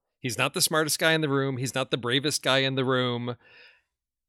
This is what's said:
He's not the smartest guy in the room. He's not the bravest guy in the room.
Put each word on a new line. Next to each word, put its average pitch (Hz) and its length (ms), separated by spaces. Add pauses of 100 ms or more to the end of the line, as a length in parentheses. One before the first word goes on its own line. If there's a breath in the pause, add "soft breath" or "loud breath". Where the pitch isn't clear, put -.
(220)
He's 127 180
not 131 160
the 175 60
smartest 156 360
guy 160 160
in 160 80
the 151 80
room. 135 280
He's 123 180
not 131 160
the 151 60
bravest 131 440
guy 135 180
in 135 140
the 131 100
room. 123 520 (920 soft breath)